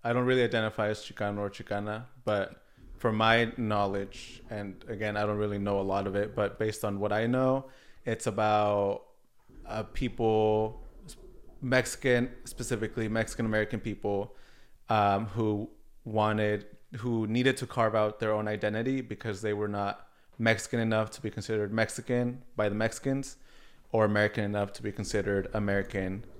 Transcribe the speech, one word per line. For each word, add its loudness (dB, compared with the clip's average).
I 0
don't 2
really 4
identify 0
as -2
Chicano -4
or -2
Chicana, -6
but 0
from 0
my 4
knowledge, -2
and -8
again, -4
I 0
don't 0
really 0
know 2
a 0
lot 0
of -2
it, 0
but 0
based -2
on -2
what 0
I 2
know, 2
it's -2
about, 2
uh, -6
people, 2
Mexican, 2
specifically -4
Mexican-American 0
people, -4
um, 4
who 0
wanted, 2
who 0
needed 4
to -6
carve 2
out 2
their 0
own 0
identity 0
because -8
they 0
were -2
not -4
Mexican 2
enough 2
to -16
be -4
considered -2
Mexican 0
by 2
the 0
Mexicans, -2
or 6
American 4
enough -2
to -14
be -4
considered 0
American -2